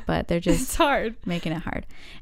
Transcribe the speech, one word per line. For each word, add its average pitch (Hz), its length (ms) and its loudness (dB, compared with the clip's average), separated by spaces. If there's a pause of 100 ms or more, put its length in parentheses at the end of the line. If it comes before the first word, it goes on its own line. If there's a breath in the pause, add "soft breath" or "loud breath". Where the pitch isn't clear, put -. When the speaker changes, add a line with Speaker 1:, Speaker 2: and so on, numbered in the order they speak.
Speaker 1:
But 165 220 0
they're 170 120 2
Speaker 2:
<laughs> 175 100 -2
Speaker 1:
just - 120 6
Speaker 2:
It's - 140 -2
hard. 269 400 4 (100)
Speaker 1:
making 175 260 -2
it 160 120 -4
hard. - 220 -6 (360 loud breath)